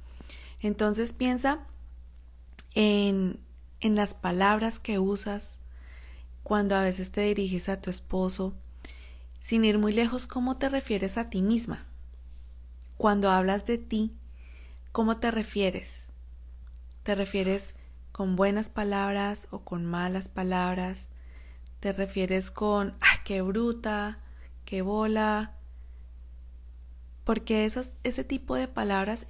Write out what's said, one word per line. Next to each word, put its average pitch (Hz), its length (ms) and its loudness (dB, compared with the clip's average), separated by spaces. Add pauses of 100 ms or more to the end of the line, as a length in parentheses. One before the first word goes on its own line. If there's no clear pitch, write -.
(600)
Entonces 214 520 2
piensa 262 540 2 (1080)
en, 202 640 4 (400)
en 214 160 4
las 208 180 2
palabras 202 640 4
que 208 200 0
usas 202 600 0 (840)
cuando 202 340 4
a 190 60 6
veces 185 280 2
te 208 120 0
diriges 196 460 2
a 190 120 0
tu - 100 -4
esposo. 185 640 0 (840)
Sin 226 240 4
ir 214 140 6
muy 214 140 4
lejos, 233 340 2
¿cómo 254 320 -2
te 277 100 2
refieres 208 480 0
a 233 140 -2
ti 185 100 0
misma? 220 460 2 (1120)
Cuando 202 320 6
hablas 190 340 4
de 233 140 2
ti, 220 360 0 (800)
¿cómo 226 240 4
te 233 140 2
refieres? 202 720 0 (1000)
¿Te 208 100 2
refieres 196 600 0 (380)
con 185 240 0
buenas 196 320 4
palabras 202 840 0
o 196 140 -8
con 175 220 -4
malas 180 420 0
palabras? 185 800 0 (720)
¿Te 196 140 0
refieres 190 560 2
con, 208 500 2
"Ay, - 240 8
qué 196 160 0
bruta, 214 800 0 (480)
qué 190 160 -2
bola"? 214 760 2 (1700)
Porque 220 400 4
esas, 247 300 -2 (100)
ese 254 200 0
tipo 262 320 -2
de 254 120 0
palabras 208 600 0